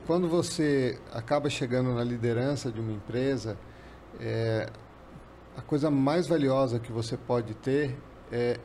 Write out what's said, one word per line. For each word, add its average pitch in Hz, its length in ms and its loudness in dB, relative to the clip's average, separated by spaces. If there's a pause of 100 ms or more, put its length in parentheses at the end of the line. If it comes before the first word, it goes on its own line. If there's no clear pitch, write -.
quando 175 220 2
você 151 720 2 (120)
acaba 143 380 0
chegando 127 440 0
na 120 100 2
liderança 120 680 0
de 110 80 -6
uma 110 140 -2
empresa, 110 640 -2 (640)
é, 113 480 0 (880)
a 131 60 -10
coisa 151 280 2
mais 143 380 4
valiosa 135 500 4
que 113 140 -6
você 117 240 -2
pode 117 380 0
ter 135 420 0 (340)
é, 120 340 0